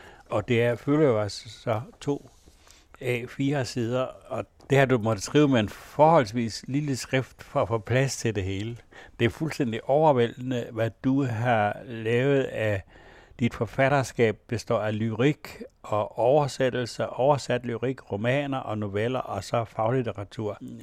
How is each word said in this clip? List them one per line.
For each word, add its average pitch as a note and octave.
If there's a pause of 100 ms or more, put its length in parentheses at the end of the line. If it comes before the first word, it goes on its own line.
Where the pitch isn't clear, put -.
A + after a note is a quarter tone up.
(300)
og G#2+
det A#2
er, A#2+
følger D3
jo G#2+
altså G#2
så A2 (200)
to C#3+ (720)
A B2
fire C3+
sider, B2 (240)
og A2 (240)
det C3+
har C#3
du B2+
måttet A2
skrive D3
med B2+
en G2+
forholdsvis B2
lille C#3+
skrift -
for -
at G2+
få A2+
plads B2
til A2
det G2
hele. G2+ (420)
Det A#2+
er A#2
fuldstændig C3
overvældende, B2+
hvad A2+ (120)
du C#3
har A2+
lavet B2
af. G#2+ (560)
Dit A#2
forfatterskab B2+ (100)
består A2+
af G#2+
lyrik A2+ (220)
og G#2
oversættelser, B2
oversat B2+
lyrik, A#2+
romaner C3
og G#2+
noveller, G#2+
og G2+
så A#2
faglitteratur. A2 (260)